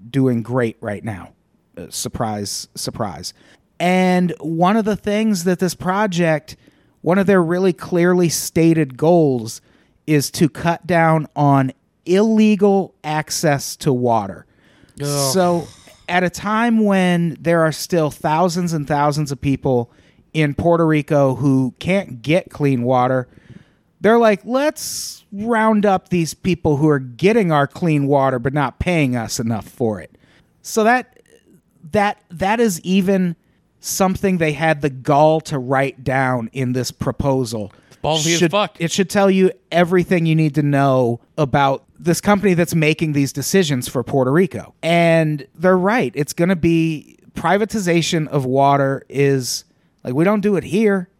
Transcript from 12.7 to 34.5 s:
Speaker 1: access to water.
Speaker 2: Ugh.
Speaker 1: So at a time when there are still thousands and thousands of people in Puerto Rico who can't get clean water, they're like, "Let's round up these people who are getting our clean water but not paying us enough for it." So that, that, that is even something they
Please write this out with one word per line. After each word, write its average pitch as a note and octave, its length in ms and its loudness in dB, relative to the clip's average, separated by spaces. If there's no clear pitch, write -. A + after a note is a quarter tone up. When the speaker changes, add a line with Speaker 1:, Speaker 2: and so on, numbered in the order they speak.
Speaker 1:
access D3+ 720 -4
to - 140 -2
water. A2+ 540 -2
Speaker 2:
Ugh. C#3+ 320 -2
Speaker 1:
So F3 340 0
at F3+ 160 0
a F3 60 -2
time A3 560 -2
when F3+ 540 0
there E3 220 0
are D#3+ 120 0
still D#3 360 -2
thousands E3+ 640 -2
and D3+ 160 -4
thousands D3 440 0
of C3+ 100 -10
people C3 500 -2
in D3+ 200 0
Puerto E3+ 320 2
Rico D3 500 2
who C3 440 0
can't E3+ 420 -4
get D3+ 280 -2
clean C#3 340 -2
water, B2+ 440 0
they're A3+ 180 4
like, A3 260 2
"Let's - 840 -6
round A3 540 0
up F#3+ 240 0
these E3 240 -2
people D#3+ 440 0
who D#3 100 2
are D3 120 4
getting E3+ 520 0
our C#3+ 160 2
clean D3+ 400 -2
water C3+ 320 2
but C3 140 -4
not C#3+ 260 -4
paying D3+ 360 0
us A2+ 240 -6
enough A2+ 280 -4
for G#2+ 320 -4
it." - 180 -20
So - 220 -2
that, A#3+ 360 0
that, G3+ 280 -2
that F#3+ 300 -2
is G#3 220 0
even F#3 540 0
something F#3+ 600 -2
they D#3 140 0